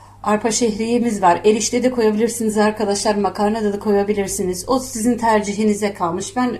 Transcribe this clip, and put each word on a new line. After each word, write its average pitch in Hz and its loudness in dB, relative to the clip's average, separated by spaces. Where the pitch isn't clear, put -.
arpa 214 0
şehriyemiz 226 0
var. 175 4
Erişte 220 2
de 254 2
koyabilirsiniz 220 0
arkadaşlar. 208 0
Makarna 208 0
da, 208 0
da 202 -6
koyabilirsiniz. 202 -2
O 262 2
sizin 233 -2
tercihinize 208 0
kalmış. 180 -4
Ben 247 -2